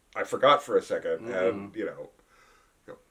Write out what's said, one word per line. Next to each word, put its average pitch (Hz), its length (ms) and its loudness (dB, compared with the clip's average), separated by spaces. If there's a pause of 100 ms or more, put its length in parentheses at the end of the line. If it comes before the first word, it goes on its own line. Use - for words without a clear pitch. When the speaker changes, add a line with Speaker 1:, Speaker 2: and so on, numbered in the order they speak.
(140)
Speaker 1:
I 104 100 -4
forgot 139 380 4
for 110 140 0
a 95 60 6
second." 82 380 -4
Speaker 2:
Mm-hmm. 113 140 -10
Speaker 1:
And, 98 400 -2
you 104 120 -6
know, - 1080 -18 (140)